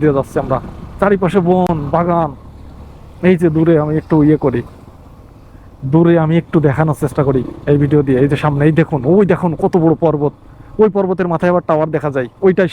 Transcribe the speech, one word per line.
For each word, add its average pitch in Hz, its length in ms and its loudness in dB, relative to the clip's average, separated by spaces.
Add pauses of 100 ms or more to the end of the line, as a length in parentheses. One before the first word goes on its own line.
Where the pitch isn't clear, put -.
দিয়ে 151 140 2
যাচ্ছি 131 260 -4
আমরা। 131 160 -2 (420)
চারিপাশে 196 480 0
বন, 180 280 0 (180)
বাগান। 170 360 0 (1000)
এই 185 120 4
যে 175 160 2
দূরে 165 180 2 (100)
আমি 151 160 -2
একটু - 140 -2 (120)
ইয়ে 151 180 4
করি, 120 160 -2 (1300)
দূরে 170 220 4 (100)
আমি 156 180 0
একটু - 160 -2 (100)
দেখানোর 151 340 0
চেষ্টা 151 260 -2
করি 131 140 0 (280)
এই 147 120 4
ভিডিও 147 240 2
দিয়ে। 131 160 2
এই 143 100 2
যে - 120 0
সামনে, 143 240 -2
এই 160 120 2
দেখুন, 151 200 -2 (120)
ওই 208 200 4
দেখুন 175 180 -2 (120)
কত 190 120 0 (100)
বড় 160 100 4 (100)
পর্বত, 151 300 -2 (480)
ওই 214 140 6
পর্বতের 185 360 -2
মাথায় 175 200 0
আবার 175 180 0
টাওয়ার 156 260 0
দেখা 147 200 -4
যায়, 127 120 -4 (180)
ওইটাই 180 260 2